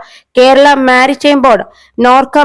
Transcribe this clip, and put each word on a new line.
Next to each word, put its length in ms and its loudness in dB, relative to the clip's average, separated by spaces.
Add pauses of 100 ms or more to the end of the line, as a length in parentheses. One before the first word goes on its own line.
(380)
കേരള 360 2
മാരിടൈം 680 -2
ബോർഡ്, 240 0 (340)
നോർക്ക 460 0